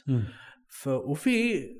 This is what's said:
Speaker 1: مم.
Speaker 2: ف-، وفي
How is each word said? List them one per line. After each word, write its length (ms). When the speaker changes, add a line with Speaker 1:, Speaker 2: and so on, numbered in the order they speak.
Speaker 1:
مم. 180
Speaker 2:
ف-، 200
وفي 720